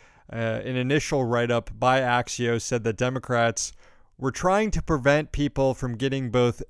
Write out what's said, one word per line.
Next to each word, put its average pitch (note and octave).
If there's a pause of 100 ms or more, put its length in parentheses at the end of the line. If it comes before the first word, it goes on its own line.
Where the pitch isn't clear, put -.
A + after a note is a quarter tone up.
(320)
uh, -
an A2+
initial C3
write-up A#2+
by B2+
Axios A#2+
said A#2+
that A2
Democrats B2 (460)
were C3
trying G3
to E3
prevent D3
people C3+
from B2
getting C3
both B2